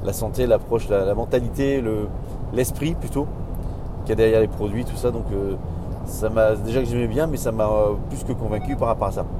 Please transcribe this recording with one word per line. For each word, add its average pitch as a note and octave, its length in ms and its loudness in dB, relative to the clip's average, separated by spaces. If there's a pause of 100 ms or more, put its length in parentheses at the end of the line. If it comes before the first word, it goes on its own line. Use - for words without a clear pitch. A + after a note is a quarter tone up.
la G2 100 -2
santé, A#2 340 0
l'approche, A2+ 420 2
la, G2 160 4
la G2+ 80 2
mentalité, B2 680 0
le, G#2+ 260 0 (460)
l'esprit C#3+ 420 0
plutôt, - 320 -2 (760)
qu'il - 80 -4
y A2 40 2
a - 20 2
derrière A2 260 6
les G#2+ 60 4
produits, G#2 380 -2
tout - 100 -4
ça. B2 160 0
Donc, A#2 220 -4
euh, G2 220 -2 (500)
ça - 240 -2
m'a, A2 260 4
déjà A2 240 0
que B2+ 60 2
j'aimais A#2+ 220 0
bien, C#3 200 0
mais C#3+ 100 -2
ça A#2 140 -2
m'a, A2 140 2
euh, G#2+ 280 4 (160)
plus - 140 -6
que A#2 100 -2
convaincu G#2 420 -2
par A#2+ 120 0
rapport A2 200 0
à F#2+ 40 0
ça. F2+ 140 -4 (140)